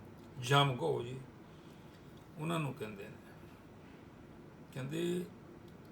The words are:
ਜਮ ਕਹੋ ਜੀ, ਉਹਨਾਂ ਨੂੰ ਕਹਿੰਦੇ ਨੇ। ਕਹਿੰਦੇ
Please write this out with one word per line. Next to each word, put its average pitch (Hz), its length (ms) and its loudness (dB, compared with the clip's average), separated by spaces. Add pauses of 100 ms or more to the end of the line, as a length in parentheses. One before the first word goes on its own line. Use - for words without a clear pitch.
(400)
ਜਮ 139 360 10
ਕਹੋ 123 260 4
ਜੀ, 127 180 -4 (1160)
ਉਹਨਾਂ 165 200 4
ਨੂੰ 135 160 2
ਕਹਿੰਦੇ 107 300 -4
ਨੇ। - 120 -10 (1600)
ਕਹਿੰਦੇ 170 500 2 (680)